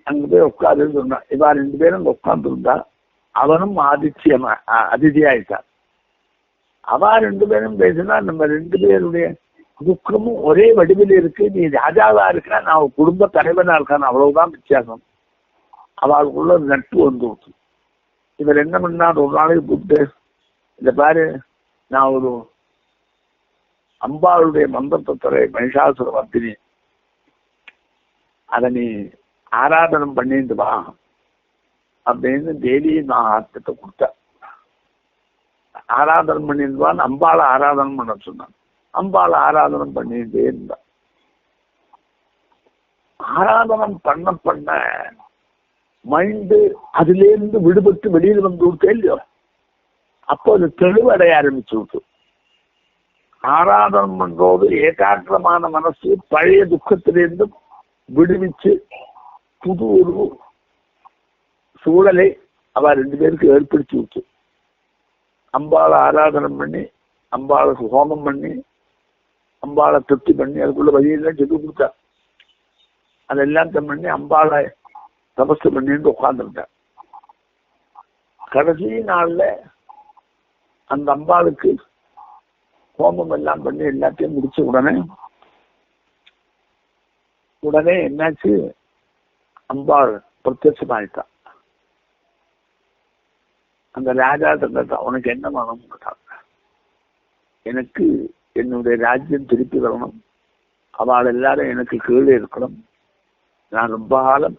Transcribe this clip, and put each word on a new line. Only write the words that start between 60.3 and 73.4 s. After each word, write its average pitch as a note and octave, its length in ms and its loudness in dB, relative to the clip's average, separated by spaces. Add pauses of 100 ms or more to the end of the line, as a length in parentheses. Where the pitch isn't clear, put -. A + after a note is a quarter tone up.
சூழலை F#3 600 4 (320)
அவ D3 220 2
ரெண்டு C#3 240 -2
பேருக்கு D#3+ 300 2
ஏற்படுத்தி C#3+ 500 2
விட்டு, - 280 -8 (1300)
அம்பாளை D#3 360 2
ஆராதனை D3 640 2
பண்ணி, D3 240 -8 (500)
அம்பாளுக்கு C3+ 600 -2
ஹோமம் D3 320 0
பண்ணி, D3 400 -8 (1040)
அம்பாளை D3 380 2
திருப்தி - 280 0
பண்ணி, C#3+ 280 -4
அதுக்குள்ள C#3+ 300 0
வழியெல்லாம் D3+ 440 0
சொல்லி C#3+ 220 -2
கொடுத்தா. D3 320 -6 (1400)
அதெல்லாம் D3 460 0